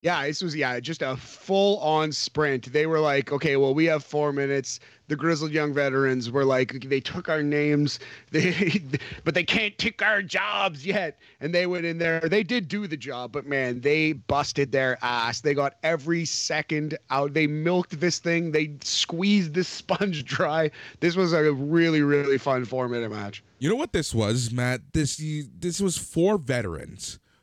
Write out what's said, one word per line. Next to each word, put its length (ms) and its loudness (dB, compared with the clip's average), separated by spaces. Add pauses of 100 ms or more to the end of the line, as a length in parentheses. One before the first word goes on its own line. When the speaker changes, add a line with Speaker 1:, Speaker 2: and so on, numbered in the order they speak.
Speaker 1:
Yeah, 220 0
this 160 -4
was, 140 -4
yeah, 240 0
just 220 -8
a 160 -2
full-on 920 0
sprint. 600 -2
They 140 2
were 140 2
like, 320 2
"Okay, 260 0
well, 160 4
we 120 4
have 180 2
four 280 -2
minutes." 480 -2 (280)
The 80 -2
grizzled 360 -2
young 220 0
veterans 560 2
were 140 0
like, 460 0
they 100 2
took 300 -8
our 120 0
names, 560 2 (180)
<laughs> 160 -20
they, 500 2 (420)
but 120 -2
they 100 2
can't 320 0
take 240 -4
our 200 2
jobs 640 -4
yet. 320 -2 (220)
And 160 -4
they 100 4
went 200 -2
in 120 -2
there. 220 0
They 240 2
did 240 -2
do 200 -4
the 100 -6
job, 340 -8
but, 140 -6
man, 340 -2
they 320 4
busted 600 0
their 280 2
ass. 380 0
They 140 0
got 280 0
every 440 0
second 720 -2 (120)
out. 240 0
They 140 4
milked 540 0
this 180 0
thing. 320 0
They 300 0
squeezed 720 2
this 140 0
<laughs> 20 -12
sponge 560 -2
dry. 460 0 (280)
This 160 2
was 160 2
a 220 4
really, 480 4
really 360 4
fun 280 0
four-minute 440 -2
match. 320 -8 (180)
Speaker 2:
You 100 -2
know 80 0
what 160 -6
this 200 -2
was, 380 0
Matt? 300 -2 (100)
This, 300 -2 (360)
this 220 -6
was 180 0
four 400 2
veterans 800 -4 (260)